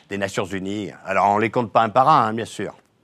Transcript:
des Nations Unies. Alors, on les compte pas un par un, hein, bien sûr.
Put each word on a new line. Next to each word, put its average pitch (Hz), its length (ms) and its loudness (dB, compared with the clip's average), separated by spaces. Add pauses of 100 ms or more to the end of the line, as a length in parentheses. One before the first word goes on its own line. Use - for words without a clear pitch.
des 101 80 -8
Nations 98 300 -4
Unies. 98 440 -6 (140)
Alors, 95 240 2
on 101 80 4
les 110 140 0
compte 120 200 -2
pas 117 120 4
un 110 80 0
par 131 180 4
un, 131 200 4
hein, 117 40 -4
bien 117 140 -6
sûr. - 280 -10 (300)